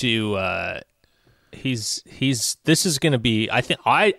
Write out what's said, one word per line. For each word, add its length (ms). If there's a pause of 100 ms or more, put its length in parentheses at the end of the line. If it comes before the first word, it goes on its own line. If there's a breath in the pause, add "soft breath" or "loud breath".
to, 360
uh, 440 (720)
he's, 540
he's, 580
this 220
is 120
gonna 200
be, 320
I 100
think, 260
I, 320